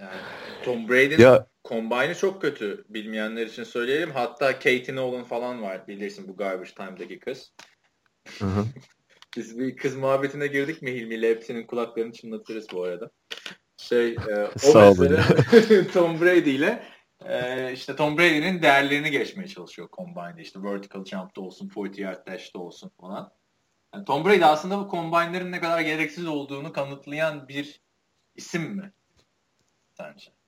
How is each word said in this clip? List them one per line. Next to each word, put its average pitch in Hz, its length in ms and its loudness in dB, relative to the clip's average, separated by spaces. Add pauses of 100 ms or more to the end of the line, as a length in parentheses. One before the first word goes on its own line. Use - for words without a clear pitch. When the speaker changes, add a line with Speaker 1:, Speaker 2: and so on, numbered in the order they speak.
Speaker 1:
Yani 95 200 -16 (440)
Tom 117 240 -6
Brady'nin 127 340 6
Speaker 2:
Ya 127 240 10 (220)
Speaker 1:
combine'ı 120 460 -2
çok 190 280 -4
kötü. 110 460 -6
Bilmeyenler 110 580 -6
için 113 180 -12
söyleyelim. 135 500 -2
Hatta 127 380 -2
Katie 127 420 0
Nolan 127 300 -6
falan 120 380 -6
var. 95 260 -10
Bilirsin 98 400 -12
bu 92 80 -16
Garbage 92 400 -6
Time'daki 95 420 -14
kız. - 340 -12 (840)
Speaker 2:
Hı 104 60 -6
hı. 101 200 -2 (320)
Speaker 1:
<laughs> - 400 -20
Biz 113 220 -10
bir 131 180 -6
kız 131 200 -4
muhabbetine 139 500 -2
girdik 143 360 -4
mi 131 100 -6
Hilmi 113 220 -8
ile? 113 160 0
Hepsinin 113 360 -4
kulaklarını 113 460 -6
çınlatırız 110 600 -12
bu 90 120 -6
arada. 90 260 -8 (680)
Şey, 120 380 0
e, 104 400 -4
o 113 40 -10
Speaker 2:
Sağ 110 320 10
olun. 92 100 6
Speaker 1:
mesele 160 880 6
<laughs> - 40 -10
Tom 170 280 2
Brady 170 360 4
ile, 202 260 -2 (460)
e, 127 440 -6
işte 135 240 -10
Tom 151 220 0
Brady'nin 170 440 2
değerlerini 143 480 2
geçmeye 107 380 -4
çalışıyor 85 480 -18
combine'de. 87 460 -14
İşte 95 200 -18
vertical 98 420 -10
jump'ta 95 360 -12
olsun, 98 280 -14
forty 98 340 -10
yard 92 240 -10
dash'ta 95 320 -14
olsun 87 320 -16 (100)
falan. 101 320 -16 (600)
Yani 101 100 -14
Tom 147 200 -2
Brady 190 200 6
aslında 185 340 2
bu 196 120 -8
combine'lerin 170 640 -4
ne 170 80 -8
kadar 165 200 -2
gereksiz 156 460 -4
olduğunu 143 460 -8
kanıtlayan 143 760 -6
bir 143 320 -12 (560)
isim - 260 -8
mi 98 300 -10 (1040)
sence? - 300 -18 (220)